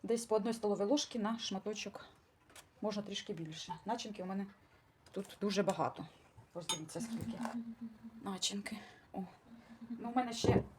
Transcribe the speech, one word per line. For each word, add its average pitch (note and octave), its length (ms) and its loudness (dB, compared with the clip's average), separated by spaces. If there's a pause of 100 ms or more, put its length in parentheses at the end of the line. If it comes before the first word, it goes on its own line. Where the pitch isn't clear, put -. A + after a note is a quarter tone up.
Десь A3+ 240 2
по A3 100 4
одній A3 160 4
столовій G3+ 320 4
ложці B3+ 340 4
на A3+ 200 0
шматочок, G#3 680 -4 (760)
можна G#3 220 0
трішки G3 300 -6
більше. D#3+ 420 -6 (120)
Начинки A3 360 -4
у F#3 40 -4
мене G3 200 -2 (680)
тут - 280 -6
дуже G3 220 4
багато. D#3+ 440 2 (480)
Ось E3+ 120 -6
дивіться, D#3+ 340 -4
скільки A3+ 380 -4 (840)
начинки. G3 540 -2 (360)
О. G3 100 -4 (680)
Ну, A#3 200 -4
у B3 60 2
мене A#3+ 160 4
ще - 300 8 (160)